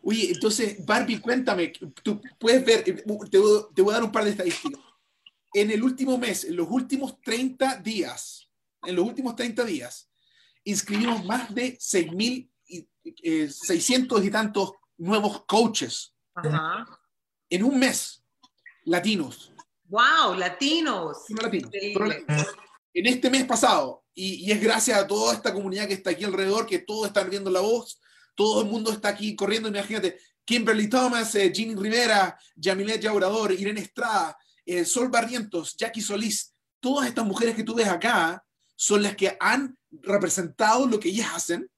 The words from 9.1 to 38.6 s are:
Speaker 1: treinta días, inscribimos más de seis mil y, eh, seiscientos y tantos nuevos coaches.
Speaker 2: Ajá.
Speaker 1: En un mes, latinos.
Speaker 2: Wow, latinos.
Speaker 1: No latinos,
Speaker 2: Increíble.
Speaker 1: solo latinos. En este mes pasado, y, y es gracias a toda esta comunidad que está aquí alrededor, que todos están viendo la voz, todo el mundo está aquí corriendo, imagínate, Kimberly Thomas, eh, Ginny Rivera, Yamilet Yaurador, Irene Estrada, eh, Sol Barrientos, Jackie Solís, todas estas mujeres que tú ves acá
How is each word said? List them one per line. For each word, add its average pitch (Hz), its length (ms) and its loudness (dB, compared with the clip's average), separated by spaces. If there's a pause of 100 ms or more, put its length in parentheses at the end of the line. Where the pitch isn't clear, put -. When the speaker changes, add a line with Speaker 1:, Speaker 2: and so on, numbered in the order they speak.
Speaker 1:
treinta 247 280 -2
días, 143 460 -8 (540)
inscribimos 208 640 -2
más 226 280 -4
de 254 260 -4
seis 165 340 0
mil 240 360 -4 (160)
y, 175 220 -18 (160)
eh, 156 460 -4
seiscientos 240 760 0
y 196 80 0
tantos 208 420 0 (240)
nuevos 202 480 0
coaches. - 720 0 (180)
Speaker 2:
Ajá. 160 520 -2 (640)
Speaker 1:
En 185 140 2
un 269 140 4
mes, - 460 0 (640)
latinos. 170 680 0 (340)
Speaker 2:
Wow, 240 500 4
latinos. 208 960 -2
Speaker 1:
No 214 120 -6
latinos, 190 320 -4
Speaker 2:
Increíble. 202 200 -6
Speaker 1:
solo 202 120 0
latinos. 151 420 -2 (460)
En 185 140 0
este 254 240 2
mes 262 140 2
pasado, 214 680 2
y, 185 320 -6
y 208 60 0
es 208 100 2
gracias 220 380 4
a 196 80 0
toda 220 260 0
esta 214 180 -2
comunidad 196 360 -4
que 190 80 -2
está 190 160 -4
aquí 170 120 -4
alrededor, 196 440 0
que 185 100 -2
todos 208 300 -4
están 196 220 0
viendo 196 200 -4
la 180 120 2
voz, 226 380 -2 (360)
todo 214 260 2
el 208 60 0
mundo 220 240 -2
está 208 180 -2
aquí 208 260 -4
corriendo, 220 320 -2
imagínate, 202 520 -4 (260)
Kimberly 220 420 2
Thomas, 240 460 0
eh, 196 200 4
Ginny 226 200 -4
Rivera, 208 680 2 (160)
Yamilet 190 460 -2
Yaurador, 208 500 0
Irene 202 300 -2
Estrada, 196 560 -2 (260)
eh, 175 220 -2
Sol 254 240 0
Barrientos, 233 680 -2
Jackie 226 260 -6
Solís, 208 520 -4 (260)
todas 262 280 0
estas 233 180 -2
mujeres 220 300 0
que 214 80 -4
tú 226 100 -6
ves 226 140 2
acá 180 580 0 (300)